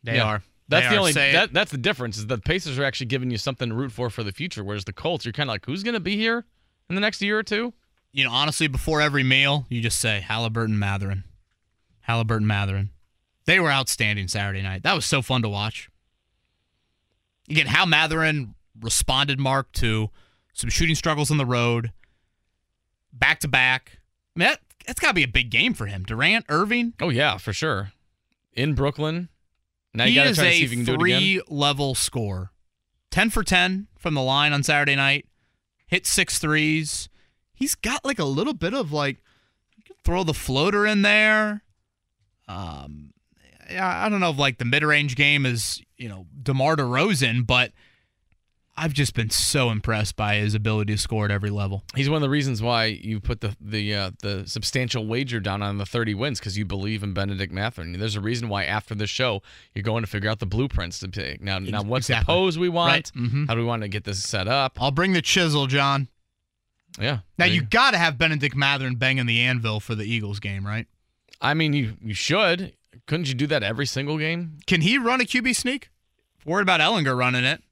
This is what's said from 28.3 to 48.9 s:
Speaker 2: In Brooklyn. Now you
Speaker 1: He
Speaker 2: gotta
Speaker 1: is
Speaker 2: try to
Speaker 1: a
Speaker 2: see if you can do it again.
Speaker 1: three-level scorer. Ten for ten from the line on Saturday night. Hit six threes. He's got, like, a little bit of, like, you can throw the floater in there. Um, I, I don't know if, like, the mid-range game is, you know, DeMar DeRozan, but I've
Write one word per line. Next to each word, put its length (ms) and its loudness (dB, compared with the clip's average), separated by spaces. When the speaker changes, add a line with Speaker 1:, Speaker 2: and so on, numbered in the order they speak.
Speaker 2:
In 220 0
Brooklyn. 540 -2
Now 100 0
you 60 6
Speaker 1:
He 60 4
Speaker 2:
gotta 140 6
Speaker 1:
is 60 2
Speaker 2:
try 100 4
to 40 8
Speaker 1:
a 60 6
Speaker 2:
see 80 6
if 60 -2
you 80 -2
can 80 0
do 80 2
it 80 0
again. 180 4
Speaker 1:
three-level 720 0
scorer. 560 -4
Ten 200 2
for 120 0
ten 460 2
from 160 -2
the 80 2
line 300 2
on 100 2
Saturday 320 2
night. 320 2
Hit 200 -2
six 320 0
threes. 720 0
He's 220 -2
got, 300 -4
like, 140 -2
a 60 0
little 300 -2
bit 180 -4
of, 200 -4
like, 260 -2
you 80 -20
can 200 -20
throw 180 2
the 120 0
floater 520 2
in 160 4
there. 600 4
Um, 640 -12
I, 380 -2
I 20 2
don't 120 2
know 100 4
if, 80 -2
like, 200 0
the 60 -4
mid-range 520 2
game 280 4
is, 380 -2
you 120 -12
know, 180 -14
DeMar 340 2
DeRozan, 680 2
but 260 2
I've 180 -2